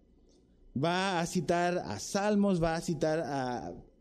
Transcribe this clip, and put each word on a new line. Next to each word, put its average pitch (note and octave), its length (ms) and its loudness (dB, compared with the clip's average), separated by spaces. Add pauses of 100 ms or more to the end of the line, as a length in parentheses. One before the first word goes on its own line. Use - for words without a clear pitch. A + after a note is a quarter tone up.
(760)
Va F3 460 2
a E3+ 40 0
citar F3 600 2
a G2+ 120 -6
Salmos, G3+ 640 2
va E3 140 2
a E3+ 60 -4
citar D#3+ 440 0
a B2 480 -4 (280)